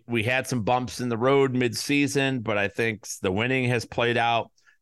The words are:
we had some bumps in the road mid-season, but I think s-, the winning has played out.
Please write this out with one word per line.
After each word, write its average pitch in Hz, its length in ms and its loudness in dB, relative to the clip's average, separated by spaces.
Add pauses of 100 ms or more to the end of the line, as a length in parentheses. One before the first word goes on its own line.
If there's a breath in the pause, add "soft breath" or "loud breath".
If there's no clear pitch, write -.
we 117 160 0
had 127 240 0
some 123 140 -2
bumps 123 400 -2
in 123 80 -4
the 117 80 -2
road 135 360 4
mid-season, 135 840 0
but 104 180 -2
I 101 120 0
think 113 340 -2
s-, - 180 -12
the 95 120 0
winning 123 320 0
has 120 180 0
played 120 320 0
out. 117 340 0 (320 soft breath)